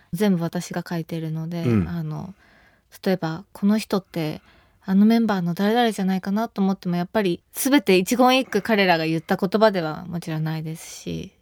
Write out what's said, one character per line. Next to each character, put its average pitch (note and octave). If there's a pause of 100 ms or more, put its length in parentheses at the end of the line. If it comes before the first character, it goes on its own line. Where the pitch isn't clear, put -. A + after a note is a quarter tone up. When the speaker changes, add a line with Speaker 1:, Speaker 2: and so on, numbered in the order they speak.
(120)
Speaker 1:
全 F#3+
部 E3+
私 E3+
が F3
書 F3
い D#3+
て E3
る D#3+
の D#3+
で、 E3+
Speaker 2:
う A2+
ん。 D#2
Speaker 1:
あ E3+
の、 D#3 (680)
例 -
え -
ば D#3+
こ -
の G#3+
人 G#3
っ F#3
て D#3 (420)
あ F#3+
の G3+
メ A3+
ン A3+
バ G3+
ー -
の E3+
誰 G3+
々 A#3+
じ G3+
ゃ F#3+
な F#3+
い F#3
か G3
な A3
と -
思 F#3+
っ G3
て -
も、 F3
や F3
っ F3+
ぱ A3
り F3+ (100)
全 C#4
て F#3+
一 F#3
言 B3+
一 C4
句 -
彼 G#3
ら F3
が D#3+
言 D#3+
っ -
た -
言 F#3 (100)
葉 A3
で F#3
は D#3
も E3+
ち E3
ろ D#3
ん D#3
な D#3
い D#3
で D#3+
す -
し、 E3+